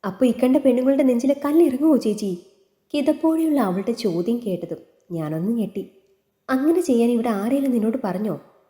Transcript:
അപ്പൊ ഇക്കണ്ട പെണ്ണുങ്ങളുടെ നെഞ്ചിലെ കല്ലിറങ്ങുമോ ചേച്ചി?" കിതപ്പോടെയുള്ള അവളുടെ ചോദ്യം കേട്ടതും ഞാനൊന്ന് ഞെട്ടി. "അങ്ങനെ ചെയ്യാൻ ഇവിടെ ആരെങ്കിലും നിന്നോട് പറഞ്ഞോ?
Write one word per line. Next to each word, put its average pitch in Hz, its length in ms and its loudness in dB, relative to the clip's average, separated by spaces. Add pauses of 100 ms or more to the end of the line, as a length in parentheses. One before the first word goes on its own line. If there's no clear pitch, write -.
അപ്പൊ - 200 0
ഇക്കണ്ട 254 300 2
പെണ്ണുങ്ങളുടെ 262 460 2
നെഞ്ചിലെ 262 420 2
കല്ലിറങ്ങുമോ 294 520 4
ചേച്ചി?" 208 420 -2 (560)
കിതപ്പോടെയുള്ള 311 680 0
അവളുടെ 196 320 -2
ചോദ്യം 220 540 -2
കേട്ടതും 170 300 -6 (360)
ഞാനൊന്ന് 160 400 -4
ഞെട്ടി. 208 380 -6 (600)
"അങ്ങനെ 294 300 2
ചെയ്യാൻ 240 300 2
ഇവിടെ 233 180 0
ആരെങ്കിലും 254 420 0
നിന്നോട് 226 340 0
പറഞ്ഞോ? 185 360 -4 (280)